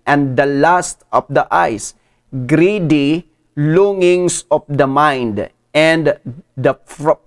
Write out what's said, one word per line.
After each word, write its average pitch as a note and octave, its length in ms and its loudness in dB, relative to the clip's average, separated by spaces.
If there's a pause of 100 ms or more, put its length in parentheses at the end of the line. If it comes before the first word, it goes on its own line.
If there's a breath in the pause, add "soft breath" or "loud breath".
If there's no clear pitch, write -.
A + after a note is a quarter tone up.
and C#3 320 0
the C#3+ 80 2
lust C#3+ 720 0
of B2 160 0
the C#3+ 160 0
eyes, D3 480 -2 (320)
greedy D#3 1040 0 (240)
longings F3+ 960 0
of D3+ 160 -2
the C#3+ 160 0
mind, C3+ 640 -2 (260)
and D#3 420 2 (400)
the C3 300 -2
fr-, - 420 -2